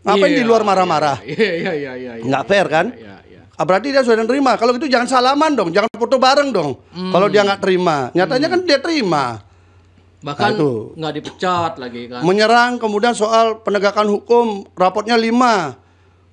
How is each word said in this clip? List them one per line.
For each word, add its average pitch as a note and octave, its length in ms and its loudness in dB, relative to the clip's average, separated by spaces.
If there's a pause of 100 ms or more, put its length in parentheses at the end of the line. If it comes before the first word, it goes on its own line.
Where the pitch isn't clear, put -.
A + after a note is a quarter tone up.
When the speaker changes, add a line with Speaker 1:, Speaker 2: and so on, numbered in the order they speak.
Speaker 1:
Ngapain G3+ 280 2
Speaker 2:
Iya, D4 80 2
Speaker 1:
di B3 60 2
luar A3+ 180 4
marah-marah? E3+ 580 0
Speaker 2:
iya, D3+ 160 -12
iya, F#3 360 -2
iya, C#3 240 -6
iya, B2+ 200 -12
iya, A2+ 80 -12
Speaker 1:
Nggak C3 200 -2
Speaker 2:
iya, - 80 -12
Speaker 1:
fair, G3 160 2
kan? D#3 240 0
Speaker 2:
iya, G2+ 320 -20
iya. F2 180 -20 (120)
Speaker 1:
Ah, D#3+ 100 -6
berarti G3 260 0
dia C4+ 120 2
sudah A3+ 180 2
nerima. B3 340 0
Kalau A3+ 180 0
gitu B3 140 -4
jangan B3 220 0
salaman C#4 480 2
dong, F#3 160 0
jangan G3+ 200 0
foto A3+ 260 -2
bareng C4+ 340 2
dong. D3+ 260 -4 (120)
Speaker 2:
Hmm. F#3 200 -8
Speaker 1:
Kalau F#3 180 2
dia G3+ 140 2
nggak G3 180 0
terima, F3 520 0
nyatanya B3+ 360 0
Speaker 2:
Hmm. F4+ 80 -2
Speaker 1:
kan F#4 80 0
dia C#4+ 160 2
terima. G3 460 -2 (920)
Speaker 2:
Bahkan D3 280 -4
Speaker 1:
Nah, G#3+ 80 0
itu. D3+ 160 0 (240)
Speaker 2:
nggak D#3 200 -8
dipecat E3+ 640 -4
lagi, A#2+ 300 -12
kan? B2 140 -10
Speaker 1:
Menyerang, A3 560 4
kemudian A3 360 0
soal A3 460 2
penegakan G3+ 480 0
hukum, A#3 380 2 (260)
raportnya G3+ 440 0
lima. A3+ 640 2 (560)